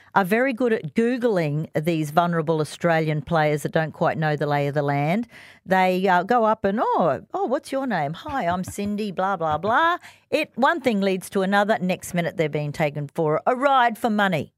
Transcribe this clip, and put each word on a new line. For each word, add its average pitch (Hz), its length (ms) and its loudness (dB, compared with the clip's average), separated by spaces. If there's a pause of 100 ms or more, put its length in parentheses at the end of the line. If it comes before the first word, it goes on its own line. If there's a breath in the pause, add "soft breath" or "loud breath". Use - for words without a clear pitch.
(160 soft breath)
are 196 80 4
very 240 280 0
good 233 200 0
at 156 240 -4
Googling 220 720 0 (120)
these 156 300 0
vulnerable 165 500 0
Australian 156 600 0
players 151 400 0
that 151 80 -4
don't 160 220 -2
quite 143 260 0
know 156 160 0
the 147 120 -4
lay 143 200 0
of 139 80 -4
the 147 80 0
land. 147 460 0 (360 loud breath)
They, 185 440 2
uh, 180 160 4
go 233 200 2
up 214 200 0
and, 202 180 0
"Oh, 262 380 2 (120)
oh, 392 140 -2
what's 277 240 -4
your 269 160 -4
name? 165 280 -2
Hi, 277 320 -6
I'm 180 180 -2
Cindy, 202 480 -6
blah, 190 240 -2
blah, 156 200 -2
blah." 285 420 0 (320 loud breath)
It, 302 260 -2
one 285 240 2
thing 226 200 0
leads 190 300 -2
to 196 120 0
another. 202 380 2
Next 180 320 -4
minute, 170 240 -2
they're 156 120 0
being 147 240 -4
taken 147 340 -2
for 156 400 0
a 247 80 2
ride 247 420 2
for 233 140 -2
money. 196 480 0